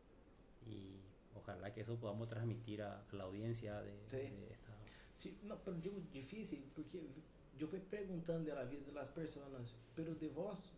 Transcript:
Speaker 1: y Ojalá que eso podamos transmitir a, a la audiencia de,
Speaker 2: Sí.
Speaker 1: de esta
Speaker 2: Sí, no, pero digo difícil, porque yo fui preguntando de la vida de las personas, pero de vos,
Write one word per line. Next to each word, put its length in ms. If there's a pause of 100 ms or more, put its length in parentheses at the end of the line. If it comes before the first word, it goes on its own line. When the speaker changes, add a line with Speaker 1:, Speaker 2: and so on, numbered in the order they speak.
(640)
Speaker 1:
y 360 (360)
Ojalá 380
que 80
eso 180
podamos 280
transmitir 540
a, 280
a 60
la 80
audiencia 580
de, 120 (140)
Speaker 2:
Sí. 100
Speaker 1:
de 340
esta 200 (440)
Speaker 2:
Sí, 280
no, 200
pero 140
digo 200 (140)
difícil, 540 (100)
porque 240 (580)
yo 100
fui 120
preguntando 720
de 60
la 80
vida 240
de 40
las 180
personas, 680 (200)
pero 200
de 140
vos, 480